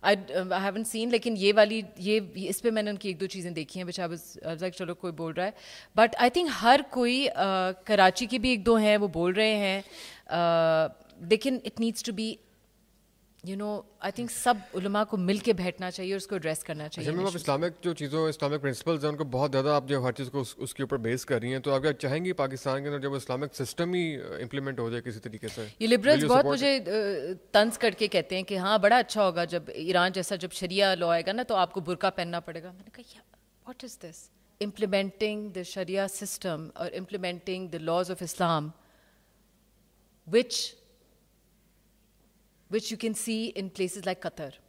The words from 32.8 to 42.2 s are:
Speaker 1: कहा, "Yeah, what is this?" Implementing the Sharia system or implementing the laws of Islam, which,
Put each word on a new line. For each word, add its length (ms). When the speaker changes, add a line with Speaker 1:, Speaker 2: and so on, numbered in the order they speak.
Speaker 1:
कहा, 200
"Yeah, 160
what 240
is 120
this?" 260
Implementing 880
the 200
Sharia 460
system 480
or 220
implementing 720
the 140
laws 260
of 180
Islam, 380
which, 220